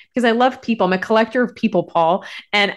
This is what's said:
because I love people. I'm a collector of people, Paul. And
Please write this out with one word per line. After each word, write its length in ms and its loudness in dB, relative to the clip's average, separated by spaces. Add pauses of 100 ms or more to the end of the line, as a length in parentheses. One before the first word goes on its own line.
(140)
because 120 -2
I 60 2
love 300 0
people. 260 -2
I'm 60 0
a 40 0
collector 440 0
of 140 -4
people, 280 -2
Paul. 420 0 (260)
And 240 0